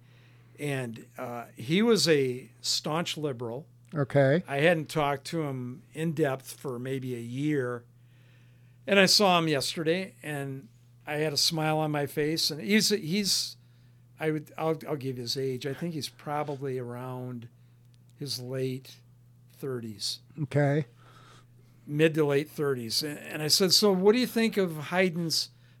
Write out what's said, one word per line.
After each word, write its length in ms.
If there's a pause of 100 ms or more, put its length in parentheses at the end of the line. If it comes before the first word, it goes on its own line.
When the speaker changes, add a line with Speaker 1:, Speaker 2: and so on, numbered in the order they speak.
(600)
Speaker 1:
and, 460 (120)
uh, 280 (100)
he 260
was 260
a 420 (120)
staunch 560
liberal. 500 (280)
Speaker 2:
Okay. 520
Speaker 1:
I 100
hadn't 320
talked 380
to 160
him 400 (100)
in 200
depth 400
for 260
maybe 360
a 40
year. 640 (1040)
And 120
I 60
saw 320
him 100
yesterday, 760
and 440 (380)
I 120
had 140
a 60
smile 400
on 140
my 160
face. 420
And 100
he's, 300
he's, 640 (640)
I 120
would, 260
I'll, 200 (120)
I'll 60
give 220
his 200
age. 300
I 60
think 200
he's 160
probably 720
around 680 (680)
his 240
late 540 (640)
thirties. 640 (240)
Speaker 2:
Okay. 420 (1000)
Speaker 1:
Mid 280
to 100
late 240
thirties. 540
And, 160
and 220
I 60
said, 260
"So 180
what 220
do 60
you 80
think 300
of 200
Hyden's 720 (320)